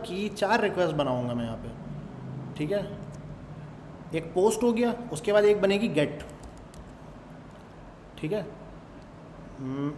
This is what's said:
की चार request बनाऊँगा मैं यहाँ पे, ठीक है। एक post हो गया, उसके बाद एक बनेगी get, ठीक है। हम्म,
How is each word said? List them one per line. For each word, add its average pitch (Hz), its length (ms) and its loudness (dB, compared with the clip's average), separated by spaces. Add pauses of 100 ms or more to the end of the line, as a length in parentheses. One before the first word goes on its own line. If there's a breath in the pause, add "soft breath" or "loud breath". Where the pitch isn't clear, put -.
की 190 280 -2
चार 208 300 4
request 180 340 4
बनाऊँगा 127 400 2
मैं 120 100 0
यहाँ 113 120 -4
पे, 117 140 -8 (840)
ठीक 151 160 0
है। 202 100 2 (1300)
एक 160 200 -4
post 214 280 6
हो 240 100 6
गया, 233 220 4 (180)
उसके 208 200 0
बाद 208 120 10
एक 208 180 8
बनेगी 202 280 6
get, 147 320 2 (2000)
ठीक 156 140 -2
है। 202 140 0 (1080)
हम्म, 135 440 -2